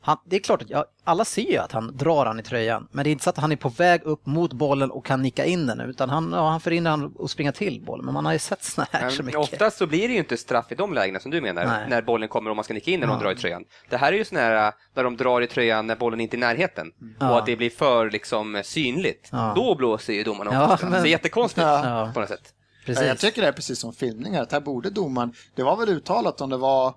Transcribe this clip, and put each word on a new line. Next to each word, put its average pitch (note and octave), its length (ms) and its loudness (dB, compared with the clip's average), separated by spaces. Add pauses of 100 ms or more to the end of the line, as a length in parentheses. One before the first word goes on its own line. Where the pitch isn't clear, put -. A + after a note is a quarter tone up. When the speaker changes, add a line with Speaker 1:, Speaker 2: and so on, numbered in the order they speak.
Speaker 1:
han, D#3 160 2 (100)
det F#3 100 -2
är - 40 2
klart - 220 2
att, G#2 80 -12
ja, D3 140 0 (200)
alla F3 200 2
ser A#3 260 -2
ju - 60 4
att - 160 -2
han A2+ 240 -6
drar C#3 300 4
han A2 140 -2
i - 20 -10
tröjan, A2+ 500 -2
men C#3 120 -2
det D3 60 2
är - 20 4
inte C#3 120 -2
så F3+ 60 4
att - 60 0
han D#3 160 2
är D3 40 0
på D3 120 -4
väg E3+ 340 4
upp D3+ 240 -4
mot D#3 260 0
bollen C#3 380 2
och - 160 -10
kan C3 160 2
nicka C3+ 220 0
in E3+ 220 2
den, A#2 140 -2
utan B2+ 300 -4
han, D#3+ 220 0
ja, E3+ 180 2
han D#3+ 100 0
förhindrar E3+ 300 0
han D3 300 -2
att - 100 -6
springa C#3+ 220 -2
till C#3 340 -6
bollen, - 180 -8
men C3 100 -4
man D3 100 -2
har D#3 80 2
ju D#3+ 60 0
sett - 260 -4
såna - 260 -4
här D#3+ 120 0
Speaker 2:
Men B2+ 80 -2
Speaker 1:
så C#3 120 -4
mycket. D3 180 -4
Speaker 2:
oftast G3+ 380 0
så F#3 80 2
blir E3+ 220 0
det B3+ 60 0
ju A3 40 2
inte C#3 180 -2
straff - 360 -2
i - 20 -6
de F3+ 200 -4
lägena F#2+ 260 0
som C3 100 -10
du E3 100 -2
menar, F#2 260 -2
Speaker 1:
Nej. A2+ 220 -2
Speaker 2:
när A#2+ 140 2
bollen A2+ 260 0
kommer A2 220 -4
och G#2+ 60 -2
man G#2+ 80 -4
ska A2 100 -8
nicka G#2+ 160 -4
in F3+ 100 0
den A2+ 100 0
och G#2+ 60 0
Speaker 1:
Ja. G#2 40 -4
Speaker 2:
drar G2+ 120 0
i F2+ 40 -2
tröjan. F2 280 -6 (260)
Det B2 60 -2
här C#3 160 4
är G3 40 2
ju G#3+ 80 0
sån F3 140 -4
här, A2+ 280 4
äh, G#2+ 60 2 (220)
där C3 100 0
de B2 120 -2
drar B2 240 4
i A#2+ 60 0
tröjan A2+ 400 0
när A2+ 100 -2
bollen A#2 240 -2
inte A#2 160 -4
är - 20 -4
i - 20 -2
närheten, A#2+ 460 0 (140)
Speaker 1:
Mm. A2 180 -18
Speaker 2:
och C#3+ 80 0
Speaker 1:
Ja. A#2+ 120 6
Speaker 2:
att A2 80 0
det A#2 100 0
blir A#2 140 0
för, A#2 400 2
liksom, G#2+ 540 -4
synligt. D3+ 680 -2
Speaker 1:
Ja. A#2 240 0
Speaker 2:
Då A#3+ 180 2
blåser A#2 380 0
ju G#2 120 0
domarna G#2 300 -4
Speaker 1:
Ja, C#3 100 4
Speaker 2:
oftast. F#3 180 4 (100)
Speaker 1:
men F#3 80 2
Speaker 2:
Så E3+ 80 4
jättekonstigt F3 580 2
Speaker 3:
Ja. D3 220 4 (180)
Speaker 1:
Ja. A2+ 80 -6
Speaker 2:
på B2 60 -2
något G2+ 80 -2
sätt. - 260 -10 (320)
Speaker 1:
Precis. C3 160 0
Speaker 3:
Ja, C3 60 4
jag B2+ 100 0
tycker A3 240 0
det E3 60 4
är C#3 40 2
precis - 260 -6
som A#2 140 -10
filmningar, B2+ 500 -4
att - 100 -6
här D3+ 80 0
borde C#3+ 300 -4
domaren, C3 420 -2 (220)
det C3+ 80 -2
var D3 140 4
väl A3+ 120 0
uttalat F#3 520 0
om C3+ 100 -4
det C3+ 60 -2
var C3 400 2